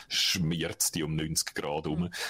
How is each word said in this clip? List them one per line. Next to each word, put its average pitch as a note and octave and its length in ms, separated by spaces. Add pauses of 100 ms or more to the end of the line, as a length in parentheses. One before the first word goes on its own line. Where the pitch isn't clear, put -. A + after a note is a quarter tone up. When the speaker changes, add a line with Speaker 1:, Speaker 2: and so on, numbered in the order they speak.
Speaker 1:
schmiert's - 840
die E2 100
um D#2 140
neunzig D#2 380
Grad D#2 320
rum. D#2+ 180
Speaker 2:
Hm. F2 60 (200)